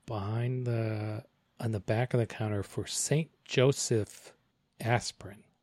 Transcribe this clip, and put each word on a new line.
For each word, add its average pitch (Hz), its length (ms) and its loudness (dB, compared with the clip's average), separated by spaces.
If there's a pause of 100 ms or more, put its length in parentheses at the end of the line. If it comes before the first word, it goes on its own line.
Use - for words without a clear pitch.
behind 117 600 -2
the, 110 560 -2 (340)
on 113 140 -2
the 104 80 -2
back 113 340 0
of 123 60 4
the 110 60 2
counter 104 360 -2
for - 240 -6
Saint - 420 0 (160)
Joseph - 880 2 (480)
aspirin. - 600 -2 (200)